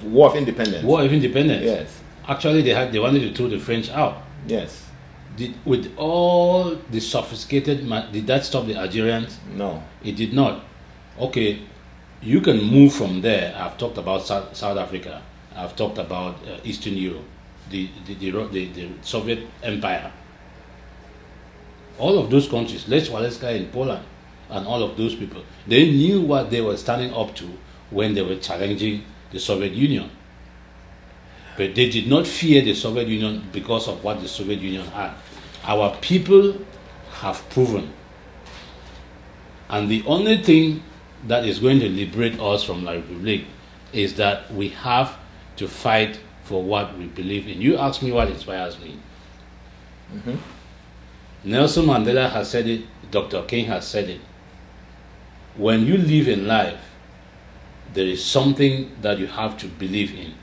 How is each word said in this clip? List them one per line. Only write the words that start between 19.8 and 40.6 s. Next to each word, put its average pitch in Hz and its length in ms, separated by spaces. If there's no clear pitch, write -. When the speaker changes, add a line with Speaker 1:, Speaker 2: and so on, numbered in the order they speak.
Speaker 2:
All 180 220
of 113 100
those 139 180
countries, 120 400
Lech 147 160
Wałęsa 117 520
in 95 140
Poland, 127 360
and 101 180
all 117 160
of - 140
those 113 180
people, - 280
they 131 240
knew 170 320
what 143 300
they 117 100
were 104 160
standing 123 360
up 110 220
to 90 140
when 107 240
they 98 80
were 92 140
challenging 101 680
the 95 80
Soviet 98 320
Union. 123 380
But 95 180
they 120 140
did 110 180
not 156 180
fear 151 360
the 107 120
Soviet 117 340
Union 107 440
because 110 360
of 95 160
what 104 180
the 87 60
Soviet 101 320
Union 95 280
had. 92 260
Our 107 340
people 196 640
have - 380
proven. 107 440
And 104 200
the 110 160
only 202 360
thing 160 400